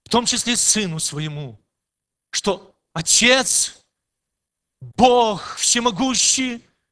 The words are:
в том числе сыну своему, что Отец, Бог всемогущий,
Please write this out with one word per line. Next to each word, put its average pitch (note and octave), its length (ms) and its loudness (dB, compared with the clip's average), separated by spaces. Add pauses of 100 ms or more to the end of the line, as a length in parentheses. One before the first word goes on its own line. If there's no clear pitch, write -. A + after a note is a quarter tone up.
в - 40 -20
том A#3 160 2
числе A#3+ 300 -2
сыну F3+ 440 0
своему, D3 600 -8 (720)
что - 440 -4 (180)
Отец, - 920 2 (1120)
Бог A#3 600 2
всемогущий, A#3+ 1120 -2 (240)